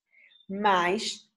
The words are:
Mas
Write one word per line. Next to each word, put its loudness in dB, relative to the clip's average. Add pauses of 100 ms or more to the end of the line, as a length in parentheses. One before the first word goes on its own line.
(480)
Mas 0